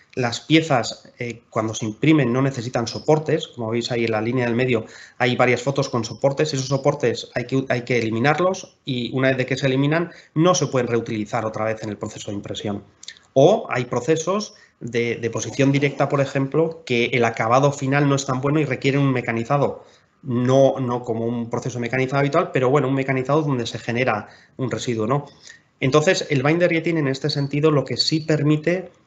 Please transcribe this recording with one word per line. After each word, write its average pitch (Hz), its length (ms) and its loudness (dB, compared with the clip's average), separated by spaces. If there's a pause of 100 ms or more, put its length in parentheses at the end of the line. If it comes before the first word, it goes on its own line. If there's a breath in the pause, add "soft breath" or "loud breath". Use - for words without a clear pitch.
(140 loud breath)
las 120 280 -4
piezas, 151 800 0
eh, 120 320 -10
cuando 110 240 -4
se 120 100 -6
imprimen, 127 480 2
no 131 80 2
necesitan 127 460 -2
soportes. 156 640 0
Como 113 200 -8
veis 117 220 -2
ahí 117 140 0
en 110 60 0
la 110 100 0
línea 120 240 0
del 117 100 0
medio, 123 300 0 (340 loud breath)
hay 127 160 2
varias 123 260 2
fotos 139 280 -2
con 113 160 -2
soportes. 139 500 -2
Esos 131 120 -4
soportes 131 680 -2
hay - 100 -2
que, 135 240 -2
hay 123 140 0
que 123 160 0
eliminarlos 147 840 0
y 131 320 -6
una 131 120 2
vez 131 100 2
de 123 80 -2
que 131 120 -2
se 143 100 -2
eliminan, 147 420 0 (240 loud breath)
no 175 220 4
se 147 120 0
pueden 123 200 0
reutilizar 113 580 -2
otra 107 200 -4
vez 110 180 -4
en 113 60 -6
el 104 80 -8
proceso - 340 -10
de 101 60 -6
impresión. 101 460 -8 (500 loud breath)
O 175 360 6
hay 123 160 -2
procesos 160 720 -2 (240 loud breath)
de, 117 380 -4
de 117 120 -4
posición 117 420 0
directa, 139 380 0
por 143 100 0
ejemplo, 139 640 0
que 120 300 2
el 120 100 2
acabado 120 480 2
final 139 380 0
no 139 60 4
es 135 100 -4
tan 131 160 -2
bueno 143 180 0
y 147 60 2
requiere 131 320 0
un 139 140 2
mecanizado. 120 720 -2 (380 loud breath)
No, 131 560 4
no 120 240 -2
como 113 240 -4
un 117 240 -4
proceso 120 280 -6
mecanizado 131 420 0
habitual, 160 300 0
pero 127 200 2
bueno, 135 160 2
un 135 80 0
mecanizado 135 480 0
donde 127 240 -2
se 120 100 -8
genera 117 520 -2 (280 loud breath)
un 123 140 -4
residuo, 110 340 -4
¿no? 139 220 0 (520 loud breath)
Entonces, 151 520 2
el 139 100 0
binder 165 300 2
jetting 165 260 0
en 143 100 0
este 135 220 -2
sentido 143 400 0
lo 143 160 2
que 120 120 -6
sí 156 240 0
permite 156 680 0 (180)